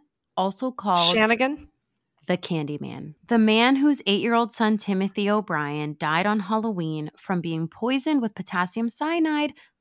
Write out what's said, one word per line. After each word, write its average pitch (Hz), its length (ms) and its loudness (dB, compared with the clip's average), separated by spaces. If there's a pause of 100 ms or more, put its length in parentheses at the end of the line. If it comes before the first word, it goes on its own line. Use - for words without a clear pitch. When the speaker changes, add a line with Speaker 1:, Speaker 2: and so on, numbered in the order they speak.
(360)
Speaker 1:
also 196 360 -2
called 180 420 2
Speaker 2:
Shanigan? 233 540 2 (580)
Speaker 1:
the 180 100 0
Candyman. 147 800 -6 (140)
The 233 100 4
man 226 380 6
whose 285 300 2
eight-year-old 233 460 2
son, 214 260 2
Timothy 196 520 -2
O'Brien, 151 680 -2
died 165 280 0
on 214 140 2
Halloween 180 760 -4
from 180 240 -4
being 165 280 -4
poisoned 269 520 -2
with 220 140 -4
potassium 190 540 -4
cyanide 302 680 -2 (260)